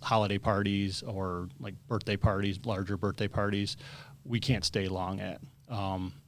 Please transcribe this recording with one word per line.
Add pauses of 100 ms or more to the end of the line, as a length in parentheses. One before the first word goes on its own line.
holiday
parties,
or, (100)
like, (140)
birthday
parties,
larger
birthday
parties, (520)
we
can't
stay
long
at. (280)
Um, (160)